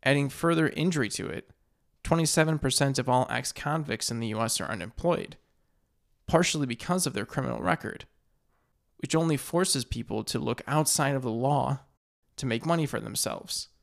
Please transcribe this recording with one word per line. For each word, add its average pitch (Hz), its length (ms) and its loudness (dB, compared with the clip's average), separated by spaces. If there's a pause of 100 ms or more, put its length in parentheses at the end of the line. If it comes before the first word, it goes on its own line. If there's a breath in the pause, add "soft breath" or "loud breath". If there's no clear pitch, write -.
Adding 139 260 2
further 160 400 2
injury 156 400 0
to - 200 -6
it, - 200 -8 (540)
twenty-seven 160 560 2
percent 135 400 2
of 123 100 0
all 127 220 4
ex-convicts 143 800 -4
in 117 100 -4
the 117 60 -2
U 110 160 -2
S 113 180 0
are - 100 -6
unemployed, - 680 -4 (880)
partially 160 400 4
because 175 400 -2
of 135 80 -4
their - 100 -2
criminal 127 380 -4
record, - 420 -2 (960)
which - 160 -4
only 160 240 4
forces 170 480 0
people 110 380 -6
to - 140 -4
look 120 280 -2
outside 143 480 2
of 131 80 -2
the 127 80 -2
law 131 480 0 (560)
to - 120 -6
make 117 180 0
money 160 220 2
for - 120 -4
themselves - 680 -6 (140)